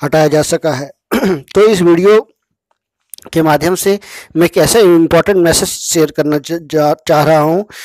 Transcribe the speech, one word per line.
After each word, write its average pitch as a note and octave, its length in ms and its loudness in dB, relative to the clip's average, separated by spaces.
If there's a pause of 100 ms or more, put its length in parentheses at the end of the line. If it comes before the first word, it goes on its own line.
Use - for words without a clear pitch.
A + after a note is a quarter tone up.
हटाया D3+ 240 0
जा D3+ 140 0
सका D#3 320 -4
है। C#3 180 -10 (220)
<clears throat> - 20 -2 (100)
तो F#3 360 -2
इस G#3+ 200 2
वीडियो F3+ 460 2 (1080)
के E3 80 0
माध्यम D#3 340 0
से G3 240 -2 (380)
मैं E3+ 80 2
एक - 120 -4
ऐसा F3+ 220 2
important E3+ 580 2
message E3+ 320 0
शेयर D#3 420 -4
करना D3 260 -2
च-, C#3+ 140 -10
जा-, D3+ 440 -2 (120)
चाह D3+ 160 2
रहा D#3 160 2
हूँ E3 260 0 (200)